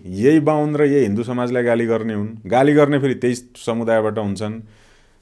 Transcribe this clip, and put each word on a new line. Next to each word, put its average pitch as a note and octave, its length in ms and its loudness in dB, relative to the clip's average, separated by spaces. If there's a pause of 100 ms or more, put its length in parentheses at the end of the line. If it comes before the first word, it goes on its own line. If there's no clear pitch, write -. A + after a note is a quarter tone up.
यही A2 340 2
बाहुन D3+ 360 0
र D3 80 2
यही C#3 200 4
हिन्दू G#2+ 200 0
समाजलाई B2 400 -4
गाली A#2 220 0
गर्ने A2+ 280 -2
हुन्। G#2+ 360 -8
गाली C#3 240 4
गर्ने C#3+ 260 4
फेरि C3 140 0
त्यही B2+ 220 -2 (300)
समुदायबाट A2+ 520 -2
हुन्छन्। G#2+ 440 -6 (600)